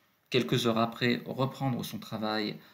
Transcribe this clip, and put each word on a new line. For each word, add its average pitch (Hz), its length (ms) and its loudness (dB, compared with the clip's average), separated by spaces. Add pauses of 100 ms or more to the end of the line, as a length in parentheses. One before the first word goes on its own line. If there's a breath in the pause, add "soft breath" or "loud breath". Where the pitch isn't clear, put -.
(300 soft breath)
quelques 120 380 2
heures 113 100 4
après 117 480 2
reprendre 127 580 -2
son 104 160 -8
travail 107 580 -2 (160 loud breath)